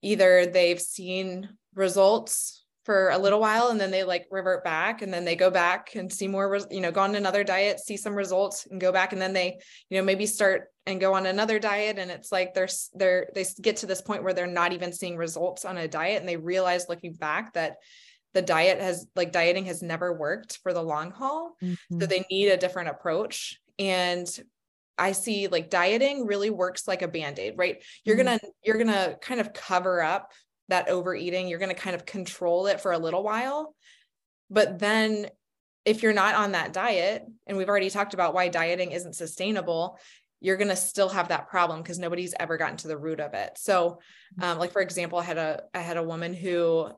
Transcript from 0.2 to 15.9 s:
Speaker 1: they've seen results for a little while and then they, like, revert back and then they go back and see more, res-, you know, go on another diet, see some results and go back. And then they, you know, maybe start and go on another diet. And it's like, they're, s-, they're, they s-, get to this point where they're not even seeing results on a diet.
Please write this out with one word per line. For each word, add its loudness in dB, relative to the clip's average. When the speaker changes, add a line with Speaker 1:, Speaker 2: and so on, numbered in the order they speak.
Speaker 1:
they've 4
seen -6
results 2
for 4
a 4
little 4
while 4
and 2
then 0
they, 2
like, -2
revert 0
back -2
and -6
then -4
they 0
go 6
back 2
and -8
see -4
more, 0
res-, -2
you -6
know, 0
go 2
on 2
another 2
diet, 2
see -10
some -6
results -2
and -12
go 2
back. 2
And -2
then -2
they, 0
you 0
know, 2
maybe 2
start 2
and -4
go 4
on 0
another 2
diet. 0
And -6
it's -12
like, 0
they're, 2
s-, -6
they're, 2
they -2
s-, -6
get 0
to -8
this -4
point -6
where 0
they're -2
not 0
even -6
seeing -8
results -4
on -6
a -4
diet. -2